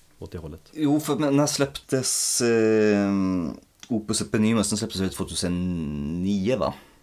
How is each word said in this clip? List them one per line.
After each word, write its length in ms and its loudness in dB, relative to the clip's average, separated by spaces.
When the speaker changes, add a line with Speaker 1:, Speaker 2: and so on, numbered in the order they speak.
Speaker 1:
åt 140 -16
det 60 -10
hållet. 340 -14
Speaker 2:
Jo, 280 2
för 160 -2
när 300 2
släpptes, 960 -2
eh, 680 4
Opus 320 -4
Eponymus? 500 2
Den 80 -2
släpptes 220 -4
väl 100 0
tvåtusen 1120 -4
nio, 340 0
va? 180 -2